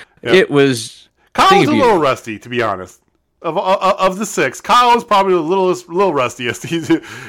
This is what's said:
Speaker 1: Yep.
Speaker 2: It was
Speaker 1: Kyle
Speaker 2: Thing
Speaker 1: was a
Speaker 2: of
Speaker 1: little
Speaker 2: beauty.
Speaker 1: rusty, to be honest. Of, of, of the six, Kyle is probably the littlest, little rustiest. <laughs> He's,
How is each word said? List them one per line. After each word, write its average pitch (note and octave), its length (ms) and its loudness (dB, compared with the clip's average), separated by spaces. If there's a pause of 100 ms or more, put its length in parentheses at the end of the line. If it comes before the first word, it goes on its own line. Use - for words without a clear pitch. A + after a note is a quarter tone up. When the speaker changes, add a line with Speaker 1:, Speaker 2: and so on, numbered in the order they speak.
(220)
Speaker 1:
Yep. A#2+ 120 0
Speaker 2:
It F#3 160 4
was C3 560 -2 (320)
Speaker 1:
Kyle E4 140 4
Speaker 2:
Thing G4 100 6
Speaker 1:
was D#4+ 80 2
a D4+ 40 0
Speaker 2:
of - 60 0
Speaker 1:
little B3 160 4
Speaker 2:
beauty. E3 80 0
Speaker 1:
rusty, A2+ 360 -4
to G#2+ 100 -20
be A#2+ 140 -4
honest. F#2+ 380 -6 (420)
Of, E3 160 -6
of, G3 240 -2 (160)
of F#3+ 200 0
the G#3+ 80 -6
six, C#3+ 340 -4
Kyle A#3+ 360 4
is A#3 80 -2
probably G3 300 2
the F3 60 2
littlest, F3+ 480 -2
little F3+ 240 0
rustiest. B2 520 -4
<laughs> - 20 -10
He's, D#3 240 -4 (380)